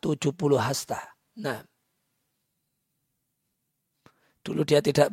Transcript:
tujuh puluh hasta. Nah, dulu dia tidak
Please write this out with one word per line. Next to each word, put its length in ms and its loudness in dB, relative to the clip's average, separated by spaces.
tujuh 320 -2
puluh 240 2
hasta. 400 -4
Nah, 240 -8
dulu 240 -2
dia 160 4
tidak 300 4